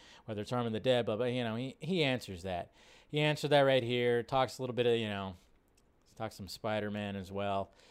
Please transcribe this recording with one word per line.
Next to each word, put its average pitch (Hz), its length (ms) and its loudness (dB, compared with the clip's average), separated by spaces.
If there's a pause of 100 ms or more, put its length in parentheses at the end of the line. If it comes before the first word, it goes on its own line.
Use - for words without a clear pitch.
(260)
Whether 104 160 -6
it's 104 100 -6
Army 123 140 0
of 110 80 -2
the 107 60 -2
Dead, 120 260 2
but, 110 100 0
but, 120 160 0
you 123 100 -2
know, 113 140 -4
he, 131 240 -8
he 160 240 0
answers 113 380 -2
that. 90 300 -6 (360)
He 151 120 -2
answered 151 280 0
that 147 140 6
right 135 200 6
here. 120 400 2
Talks 131 360 0
a 131 40 -8
little 123 140 -4
bit 123 80 2
of, 117 140 4
you 110 100 -2
know, 98 280 -4 (840)
talks 110 160 -6
some - 140 -12
Spider-Man 104 680 -4
as 95 160 -10
well. 98 380 -2 (200)